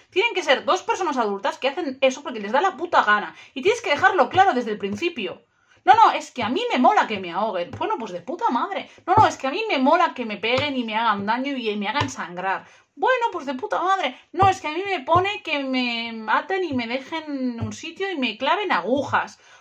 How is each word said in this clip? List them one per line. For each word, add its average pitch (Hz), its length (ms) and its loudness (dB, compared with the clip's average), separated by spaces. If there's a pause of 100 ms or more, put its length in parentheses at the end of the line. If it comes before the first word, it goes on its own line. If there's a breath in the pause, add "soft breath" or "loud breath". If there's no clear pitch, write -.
(100)
Tienen 440 240 0
que 370 80 -2
ser 254 220 2
dos 359 180 0
personas 359 340 -2
adultas 220 420 -2
que 247 100 0
hacen 277 320 -6
eso 269 220 2
porque 262 180 -8
les 202 120 -6
da 277 100 4
la 370 140 0
puta 330 260 2
gana. 208 320 2 (180 loud breath)
Y 269 100 -8
tienes 453 200 2
que 359 80 -2
dejarlo 339 400 4
claro 381 240 6
desde 226 180 -2
el 208 60 -6
principio. 208 680 -6 (400 soft breath)
"No, 359 100 8
no, 427 180 8
es 302 180 -4
que 247 120 -6
a 208 60 -2
mí 311 140 -2 (100)
me 370 60 2
mola 330 280 6
que 202 140 -4
me 175 120 -8
ahoguen". 185 400 -2
Bueno, 381 260 -4
pues 359 140 -10
de 262 100 -10
puta 440 280 -4
madre. 320 380 -4 (180 loud breath)
"No, 349 80 4
no, 427 120 8
es 302 100 0
que - 100 -6
a 269 40 0
mí 370 180 -4
me 339 100 0
mola 311 360 4
que 247 100 -8
me 214 140 -8
peguen 262 380 0
y 247 80 -2
me 220 120 -4
hagan 214 300 0
daño 254 280 -2
y 220 220 -4
me 202 120 -4
hagan 285 200 -2
sangrar". 180 580 -6 (300 soft breath)
Bueno, 466 340 2
pues 339 140 -8
de 262 100 -4
puta 320 280 -4
madre. 359 340 0 (160 loud breath)
"No, 381 160 4
es 381 140 0
que 311 60 -6
a 302 40 -6
mí 339 140 -4
me 381 140 -4
pone 370 420 2
que 294 200 -4
me 233 680 -4
aten 294 360 0
y 311 80 -6
me 247 140 -2
dejen 269 380 -6
en 254 360 -4
un 214 140 -6
sitio 339 360 -8
y 370 60 -6
me 226 220 -4
claven 339 340 0
agujas". 202 680 -2 (220 soft breath)